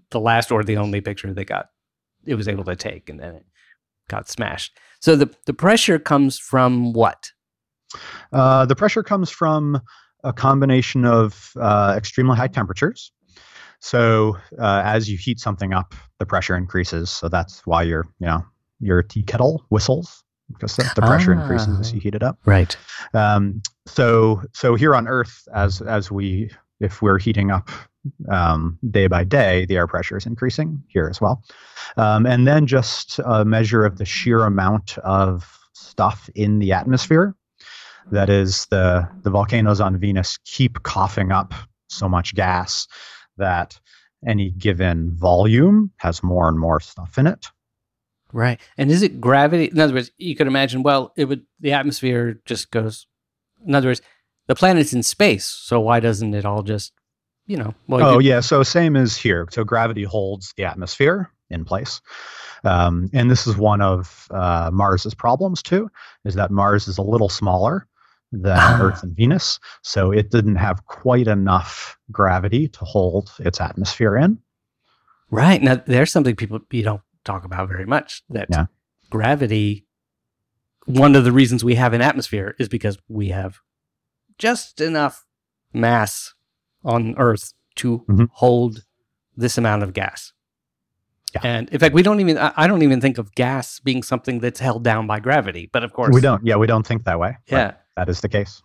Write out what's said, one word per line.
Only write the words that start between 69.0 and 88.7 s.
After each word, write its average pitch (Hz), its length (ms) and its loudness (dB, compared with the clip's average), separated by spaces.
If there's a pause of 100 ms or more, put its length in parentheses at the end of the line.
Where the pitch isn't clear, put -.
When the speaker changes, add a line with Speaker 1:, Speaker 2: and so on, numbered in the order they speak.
Speaker 2:
and 87 120 -10
Venus. 120 460 0 (220)
So 95 280 -2
it 104 200 0
didn't 104 260 2
have 92 300 -2
quite 123 420 0
enough 95 720 -2 (120)
gravity 98 580 0
to - 180 -16
hold 95 440 0 (100)
its 87 200 -4
atmosphere 95 560 -2
in. 185 220 2 (920)
Speaker 1:
Right. 139 320 4
Now, 131 240 4
there's 127 240 2
something 131 260 2
people, 110 240 -8 (100)
you 120 120 -4
don't 104 200 -4 (220)
talk 95 200 -10
about 92 240 -8
very 95 180 -8
much, - 440 -4
that 104 200 -8
Speaker 2:
Yeah. 82 160 0 (440)
Speaker 1:
gravity, 110 760 -2 (1000)
one 139 280 6
of 131 100 8
the 123 80 4
reasons 123 300 4
we 120 140 2
have 123 160 2
an 117 80 0
atmosphere 117 580 -2
is 113 100 -4
because 104 300 -4 (100)
we 104 200 -6
have 95 300 -6 (800)
just 233 420 -4
enough 151 460 -2 (460)
mass 117 640 -2 (500)
on 117 340 -2
Earth 117 340 0 (240)
to 120 220 -2 (100)
Speaker 2:
Mm-hmm. 107 240 4
Speaker 1:
hold 120 520 2 (520)